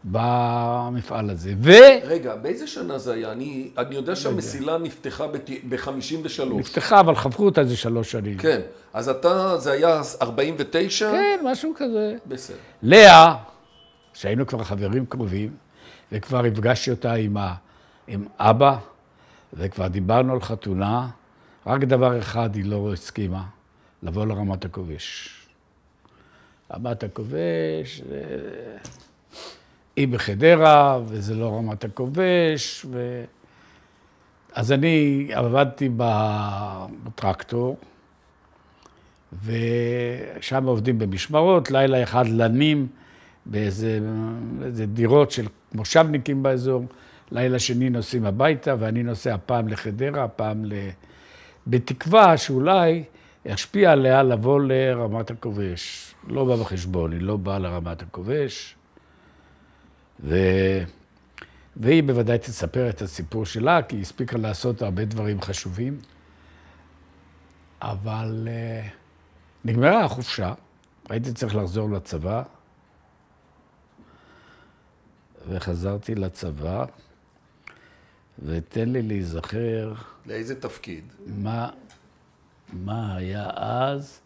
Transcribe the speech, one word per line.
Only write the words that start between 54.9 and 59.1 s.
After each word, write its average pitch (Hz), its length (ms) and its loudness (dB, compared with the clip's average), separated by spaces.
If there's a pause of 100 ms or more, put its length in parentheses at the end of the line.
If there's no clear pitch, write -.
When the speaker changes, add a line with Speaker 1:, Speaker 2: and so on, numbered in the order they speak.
Speaker 1:
הכובש. 101 840 -10 (140)
לא 131 160 -2
בא 123 120 2
בחשבון, 90 560 -4
היא 85 80 -6
לא 98 160 -4
באה 98 220 -6
לרמת 87 440 -8
הכובש, 113 760 -8 (1400)